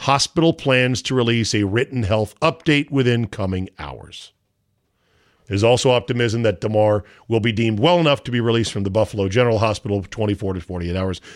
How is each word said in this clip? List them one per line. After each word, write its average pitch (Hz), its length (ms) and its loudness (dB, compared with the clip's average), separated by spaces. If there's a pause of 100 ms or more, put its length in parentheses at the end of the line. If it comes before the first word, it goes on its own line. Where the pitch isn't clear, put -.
Hospital 160 520 2
plans 127 500 0
to - 120 -4
release 117 400 0
a 104 100 2
written 120 380 -2
health 107 380 -2
update 151 500 0
within 123 360 0
coming 95 420 -4 (100)
hours. - 540 -16 (1120)
There's 101 180 0
also 123 260 4
optimism 120 520 0
that 107 200 0
Damar 107 420 2 (240)
will 113 120 0
be 113 120 0
deemed 110 260 0
well 170 200 4
enough 147 260 2
to 127 60 -10
be 120 100 -2
released 113 320 0
from 101 100 -4
the 98 80 -4
Buffalo 104 380 0
General 113 300 2
Hospital 104 440 -2
twenty-four 104 520 -4
to 90 80 -8
forty-eight 87 340 -6
hours. 92 240 -4 (160)